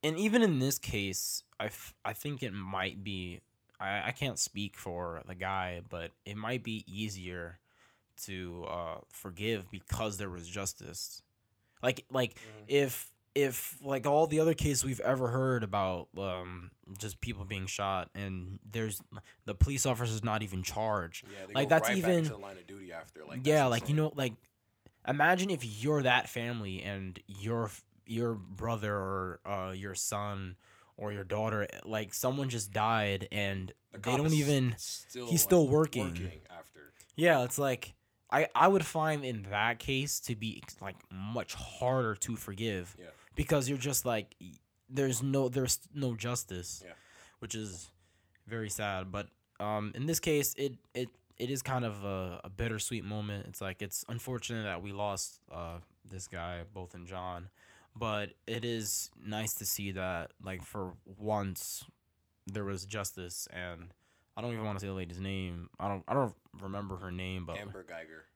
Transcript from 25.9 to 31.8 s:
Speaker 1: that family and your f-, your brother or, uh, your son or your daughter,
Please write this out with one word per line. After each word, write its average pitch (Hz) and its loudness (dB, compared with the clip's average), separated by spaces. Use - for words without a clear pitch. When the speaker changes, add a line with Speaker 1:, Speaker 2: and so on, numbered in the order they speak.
Speaker 1:
that 123 6
family 117 -4
and 95 -6
your 107 -2
f-, - -10
your 117 0
brother 104 -2
or, 95 -2
uh, 95 -2
your 95 -6
son 98 -4
or 104 -6
your 101 -6
daughter, 104 2